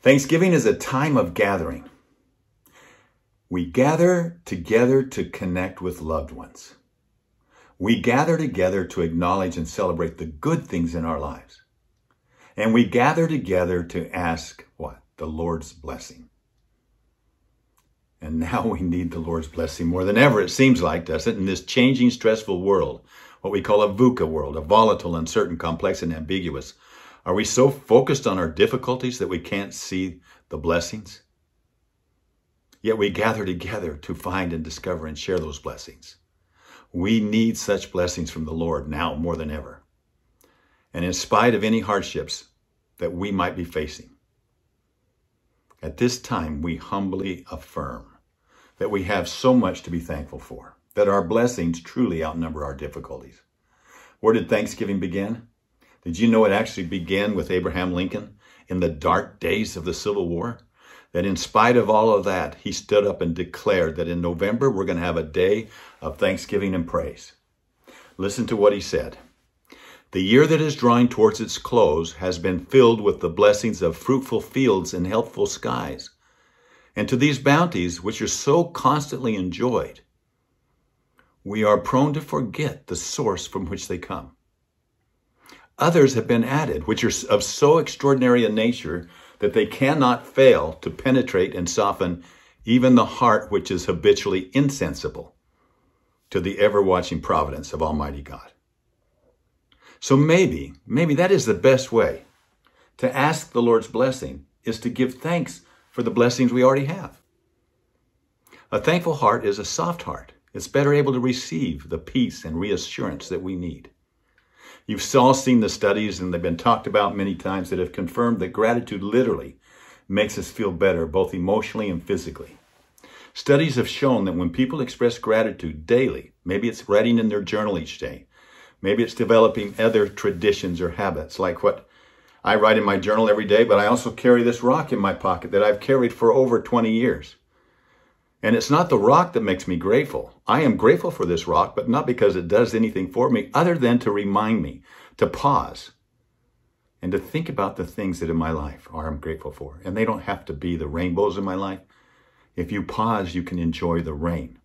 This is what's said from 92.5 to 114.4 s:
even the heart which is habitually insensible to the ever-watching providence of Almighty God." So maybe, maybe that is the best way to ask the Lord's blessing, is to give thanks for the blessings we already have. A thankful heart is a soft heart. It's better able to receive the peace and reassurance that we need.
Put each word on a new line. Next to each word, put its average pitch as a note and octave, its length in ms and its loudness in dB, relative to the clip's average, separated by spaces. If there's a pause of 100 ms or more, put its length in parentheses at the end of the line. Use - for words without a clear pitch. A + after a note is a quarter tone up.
even B2 300 4
the A2+ 140 6 (100)
heart A2+ 340 2
which G2 200 -2
is F2+ 140 -4
habitually F#2 680 2
insensible B2+ 800 -2 (920)
to F#2+ 100 -2
the F#2 200 -4
ever-watching F#2+ 640 2
providence D2 520 -4
of D#2 80 -6
Almighty C#2+ 400 -4
God." C2+ 320 -18 (1500)
So - 160 2
maybe, D3 600 2 (100)
maybe D3 300 0
that F3+ 160 2
is F3 160 2
the G#2+ 80 2
best C3 360 4
way - 340 0 (720)
to B2+ 200 -2
ask D3+ 340 -2
the A#2+ 120 2
Lord's A#2 240 4
blessing, A2+ 580 -2 (180)
is A2+ 180 -6
to B2 100 -4
give B2+ 240 -2
thanks E3 460 -4 (280)
for - 120 -6
the A2+ 80 0
blessings A#2+ 420 2
we B2 120 2
already C3+ 220 4
have. E3 360 -10 (1500)
A G#2 100 -2
thankful E3+ 320 0
heart A2+ 320 2
is G2+ 140 0
a G#2 40 -6
soft - 380 -6
heart. - 320 -12 (180)
It's - 160 -12
better C#3 240 2
able C#3 220 2
to B2+ 60 0
receive B2 720 -4
the E2 100 -6
peace A#2+ 440 -2
and E2 160 -6
reassurance G2 720 -6
that F2+ 140 -6
we F#2 120 -6
need. E2+ 360 -10 (960)